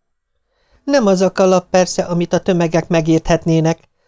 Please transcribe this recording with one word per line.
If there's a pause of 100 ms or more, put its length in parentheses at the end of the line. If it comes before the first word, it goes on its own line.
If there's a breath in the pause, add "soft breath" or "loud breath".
(840)
Nem
az
a
kalap
persze,
amit
a
tömegek
megérthetnének, (200)